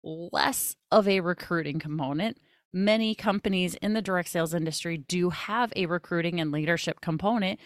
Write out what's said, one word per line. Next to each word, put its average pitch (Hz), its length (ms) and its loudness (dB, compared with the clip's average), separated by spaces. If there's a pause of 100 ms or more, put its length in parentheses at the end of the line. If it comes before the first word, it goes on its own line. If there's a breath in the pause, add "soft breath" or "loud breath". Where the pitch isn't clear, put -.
less 160 720 -2 (160)
of 202 160 6
a 190 140 4
recruiting 165 580 -2
component. 151 580 -4 (340 soft breath)
Many 214 440 2
companies 190 600 0
in 208 180 -2
the 220 80 0
direct 180 280 0
sales 165 240 0
industry 165 440 -2
do 175 340 0
have 220 440 -2
a 185 120 0
recruiting 170 520 0
and 156 120 0
leadership 156 500 0
component, 190 640 0